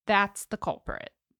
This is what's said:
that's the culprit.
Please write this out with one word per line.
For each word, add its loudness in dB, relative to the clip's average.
that's 2
the -6
culprit. -6